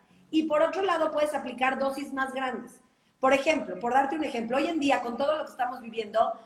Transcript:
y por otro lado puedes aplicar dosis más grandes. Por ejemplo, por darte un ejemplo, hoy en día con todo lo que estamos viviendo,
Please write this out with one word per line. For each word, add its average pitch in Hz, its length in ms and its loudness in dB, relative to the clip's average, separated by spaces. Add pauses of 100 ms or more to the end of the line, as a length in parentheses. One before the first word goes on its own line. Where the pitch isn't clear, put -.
(300)
y 311 140 2
por 302 180 2
otro 320 220 2
lado 330 280 0
puedes 294 220 0
aplicar 254 460 -2
dosis 269 340 -4
más 262 200 -2
grandes. 254 460 -6 (400)
Por 262 140 6
ejemplo, 269 460 0
por 240 140 -2
darte 277 220 2
un 302 80 -2
ejemplo, 233 340 -2
hoy 311 100 2
en 330 120 -2
día 269 220 2
con 233 160 -6
todo 285 180 2
lo 302 100 -4
que - 60 -14
estamos 247 300 -4
viviendo, 220 380 -2 (260)